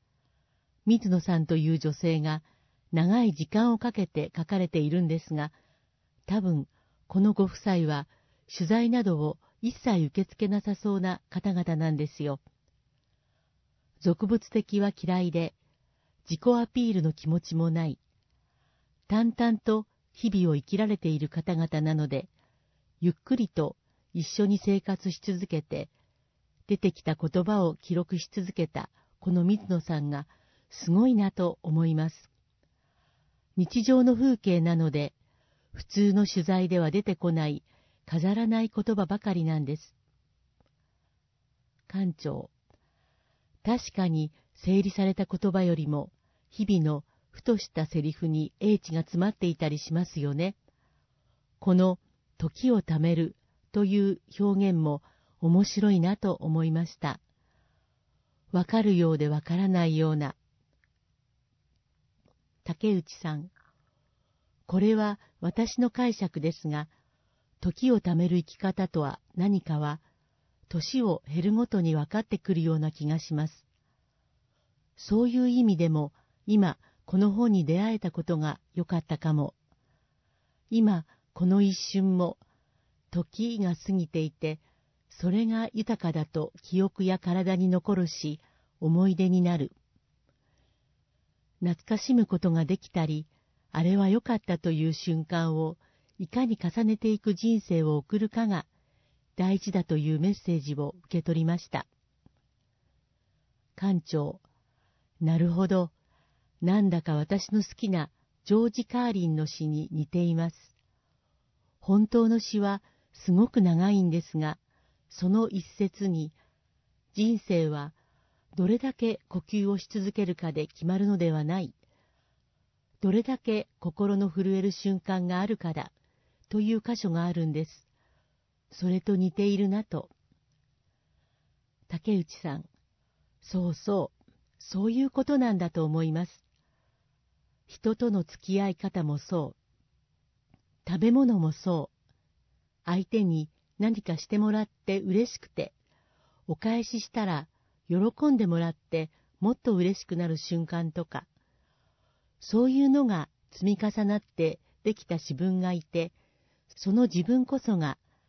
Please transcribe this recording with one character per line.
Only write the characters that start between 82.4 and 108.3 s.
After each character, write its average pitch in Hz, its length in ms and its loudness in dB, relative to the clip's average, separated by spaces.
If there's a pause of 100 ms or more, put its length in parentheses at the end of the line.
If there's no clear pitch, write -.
時 220 480 -4
が 180 160 0
過 - 160 -6
ぎ 180 160 0
て 165 140 -4
い 156 100 -4
て、 156 280 -8 (500)
そ - 200 -4
れ 220 160 2
が 226 280 -2
豊 214 280 -4
か 170 100 -2
だ 151 140 -2
と - 280 -6 (100)
記 185 180 0
憶 196 220 -2
や 185 160 0
体 185 360 0
に 185 120 2
残 185 280 2
る 180 120 0
し、 151 320 -8 (400)
思 170 280 4
い 185 80 2
出 185 140 2
に 180 120 4
な 175 160 2
る。 139 160 -6 (1900)
懐 175 260 -4
か 220 120 -2
し - 160 -2
む 233 120 4
こ 175 140 -2
と 180 120 0
が 165 140 2
で 185 120 -2
き - 120 -20
た 165 160 -2
り、 156 220 -6 (440)
あ 160 120 -2
れ 180 120 4
は 196 140 4
良 220 120 2
か 240 140 -2
っ 208 40 -2
た 175 180 -4
と 170 140 -2
い 160 160 0
う 160 60 0
瞬 160 300 -4
間 165 320 -2
を、 160 220 -4 (420)
い 185 80 -8
か 254 180 -2
に 226 160 -2
重 202 220 -2
ね 214 140 2
て 226 120 -2
い 214 100 0
く 214 140 0
人 220 280 0
生 165 220 0
を 151 140 2
送 175 200 -4
る 208 120 -2
か 226 180 -2
が、 180 180 -2 (720)
大 185 220 2
事 190 140 -8
だ 180 120 0
と 160 140 -2
い 156 180 0
う 151 40 -2
メ 180 100 2
ッ 202 60 2
セ 170 220 -2
ー - 20 -4
ジ 139 160 -6
を 147 200 -6 (100)
受 - 120 -4
け 165 60 0
取 165 160 0
り 160 60 2
ま 170 120 0
し - 140 -18
た。 - 160 -6 (1900)
館 190 260 0
長。 151 380 -6 (800)
な 165 200 2
る 170 120 2
ほ 185 160 0
ど。 180 240 0 (720)
な 185 200 2
ん 196 100 4
だ 170 100 0
か 156 140 -2
私 170 360 -2
の 208 120 2
好 - 100 -14
き 214 160 -6
な 165 220 -2 (340)